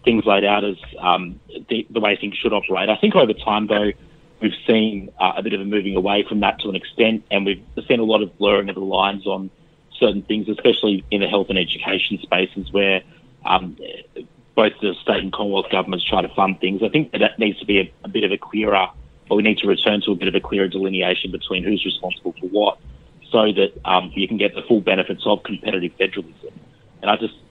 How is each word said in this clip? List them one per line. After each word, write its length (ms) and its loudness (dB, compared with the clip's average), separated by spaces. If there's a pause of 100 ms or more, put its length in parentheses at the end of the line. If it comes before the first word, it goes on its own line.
things 220 4
laid 180 4
out 200 2
as, 140 -4 (220)
um, 400 0 (300)
the, 200 -4
the 100 -4
way 160 2
things 220 -8
should 160 0
operate. 360 -2
I 60 2
think 200 0
over 180 6
time, 320 -2
though, 260 0 (480)
we've 140 -2 (140)
seen, 420 2 (100)
uh, 160 2
a 60 -4
bit 120 -2
of 80 -4
a 40 -8
moving 300 -2
away 340 2
from 120 0
that 180 0
to 100 -6
an 60 -6
extent, 560 0
and 120 0
we've 200 -2 (240)
seen 120 4
a 40 2
lot 180 4
of 160 -6
blurring 320 2
of 60 -8
the 60 -6
lines 440 0
on 240 -4 (480)
certain 240 2
things, 260 -2
especially 640 2
in 80 0
the 80 0
health 220 0
and 100 0
education 640 -4
spaces 500 -2
where, 300 2 (420)
um, 320 0 (800)
both 160 4 (100)
the 200 -2
state 200 0
and 120 -6
Commonwealth 360 -2
governments 360 -2
try 160 2
to 80 -4
fund 320 0
things. 200 -2
I 60 2
think 240 0
that, 80 -6
that 180 2
needs 220 0
to 60 -14
be 140 4
a, 140 -2 (120)
a 20 -10
bit 160 -2
of 80 2
a 60 0
clearer, 500 0 (420)
or 60 2
we 80 4
need 140 2
to 100 -2
return 340 2
to 100 -2
a 40 2
bit 140 -2
of 60 -4
a 40 2
clearer 300 0
delineation 640 -2
between 340 -6
who's 180 -2
responsible 560 -8
for 80 -8
what, 300 2 (520)
so 220 4
that, 220 2 (100)
um, 320 2
you 100 0
can 120 -4
get 180 0
the 60 -8
full 180 2
benefits 460 -2
of 180 2
competitive 540 -4
federalism. 560 -6 (480)
And 100 2
I 60 4
just 180 -6 (160)